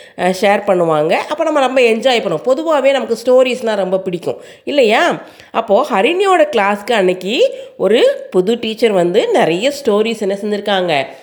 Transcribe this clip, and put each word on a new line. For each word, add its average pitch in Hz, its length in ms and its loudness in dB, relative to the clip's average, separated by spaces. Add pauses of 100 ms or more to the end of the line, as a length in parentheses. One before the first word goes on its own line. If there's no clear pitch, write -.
(160)
அஹ், 180 240 0
ஷேர் 208 260 2
பண்ணுவாங்க. 165 460 2
அப்ப 302 320 -2
நம்ம 302 160 0
ரொம்ப 262 200 0
என்ஜாய் 233 420 2
பண்ணுவோம். 165 220 -4
பொதுவாவே 277 480 0
நமக்கு 233 320 -2
ஸ்டோரீஸ்னா 247 500 2
ரொம்ப 190 240 -2
பிடிக்கும் 175 420 -6 (240)
இல்லையா? 254 580 2 (280)
அப்போ 214 400 0
ஹரிணியோட 349 480 2
கிளாஸ்க்கு 208 540 0
அன்னைக்கு 202 600 0 (220)
ஒரு 311 540 2
புது 190 280 0
டீச்சர் 220 340 -2
வந்து 190 360 2
நிறைய 226 440 0 (120)
ஸ்டோரீஸ் 214 360 0
என்ன 196 220 -4
செஞ்சிருக்காங்க, 196 640 -2 (160)